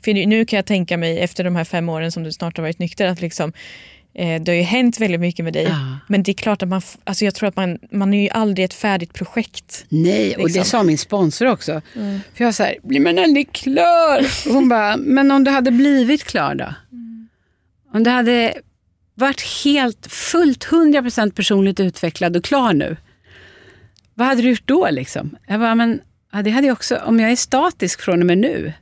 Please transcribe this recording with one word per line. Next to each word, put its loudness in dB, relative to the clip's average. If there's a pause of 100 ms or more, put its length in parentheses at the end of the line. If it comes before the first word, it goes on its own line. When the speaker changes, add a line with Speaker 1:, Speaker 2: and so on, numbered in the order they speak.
Speaker 1:
För 0
nu 2
kan -4
jag -2
tänka -2
mig, -2
efter -4
de -2
här -2
fem -4
åren -6
som -8
du -10
snart -8
har -8
varit -6
nykter, -4
att -4
liksom, -6 (640)
eh, -4
det -2
har 2
ju 2
hänt 0
väldigt 0
mycket -2
med -6
dig. -2
Speaker 2:
Ja. -4 (100)
Speaker 1:
Men 2
det -2
är 0
klart -4
att -4
man -2
f-, -10
alltså -4
jag -2
tror -2
att -6
man, -4 (140)
man 0
är 0
ju -2
aldrig 0
ett -6
färdigt -4
projekt. -8
Speaker 2:
Nej, 2
och -12
det -2
Speaker 1:
Liksom. 0
Speaker 2:
sa 0
min 2
sponsor 0
också. -2 (160)
Speaker 1:
Mm. -6 (140)
Speaker 2:
För -2
jag 0
sa 0
här, -2
"Blir 0
man 2
aldrig 2
klar?" 2 (300)
Och 2
hon 6
bara, 2
"Men 4
om 6
du 4
hade 2
blivit 4
klar -2
då? -8 (180)
Speaker 1:
Mm. -18 (680)
Speaker 2:
Om 2
du 2
hade 2 (600)
varit -2 (240)
helt, 0
fullt 0
hundra 4
procent -2
personligt 0
utvecklad -2
och -2
klar 2
nu, 0 (1160)
vad 0
hade 2
du 4
gjort -2
då 2
liksom?" -6 (100)
Jag -2
bara, 2
"Men, 2 (320)
ja, -4
det 0
hade 2
jag 2
också, -4
om 2
jag 2
är 0
statisk -2
från 0
och 4
med 4
nu -2